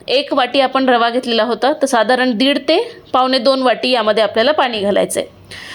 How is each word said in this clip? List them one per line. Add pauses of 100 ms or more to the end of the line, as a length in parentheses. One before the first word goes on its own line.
एक
वाटी
आपण
रवा
घेतलेला
होता,
तर
साधारण
दीड
ते (100)
पावणे
दोन
वाटी
यामध्ये
आपल्याला
पाणी
घालायचं
आहे. (460)